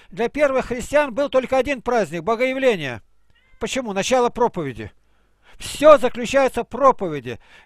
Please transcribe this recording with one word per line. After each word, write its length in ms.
Для 180
первых 380
христиан 480
был 160
только 260
один 240
праздник — 420
Богоявление. 800
Почему? 340
Начало 340
проповеди. 640
Все 420
заключается 680
в 40
проповеди. 680